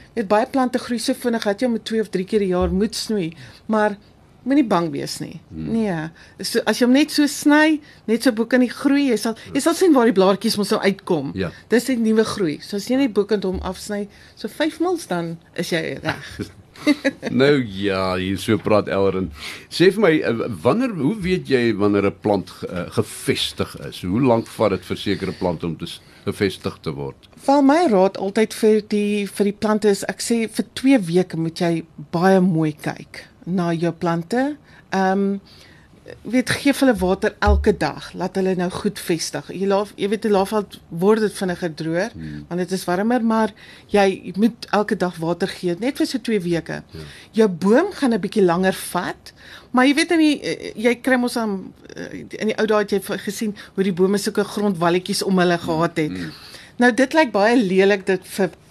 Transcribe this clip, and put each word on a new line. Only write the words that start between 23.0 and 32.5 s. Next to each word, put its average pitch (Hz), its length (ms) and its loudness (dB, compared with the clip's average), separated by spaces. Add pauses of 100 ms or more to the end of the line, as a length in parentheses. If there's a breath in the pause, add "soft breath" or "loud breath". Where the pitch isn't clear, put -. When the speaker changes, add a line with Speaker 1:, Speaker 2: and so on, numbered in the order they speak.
Speaker 2:
is? - 120 -16
Hoe 95 200 -2
lank 117 260 2
vat - 220 0
dit 92 160 -4
vir 95 120 -6
sekere 92 360 -4
plante 87 320 -4
om 82 120 -6
te 85 80 -12
s-, - 140 -14 (260 loud breath)
gevestig 98 560 -4
te 82 100 -8
word? 69 360 -12 (180)
Speaker 1:
Wel, 285 160 4
my 302 260 4
raad 196 300 2
altyd 208 360 -2
vir 214 340 2
die, 208 400 -2
vir - 160 -2
die 202 160 -2
plante 214 300 2
is, 196 180 0
ek - 140 -6
sê 226 280 0
vir - 240 -4
twee 269 260 4
weke 175 380 0
moet 165 220 -4
jy 170 240 0 (280)
baie 190 280 4
mooi 160 340 2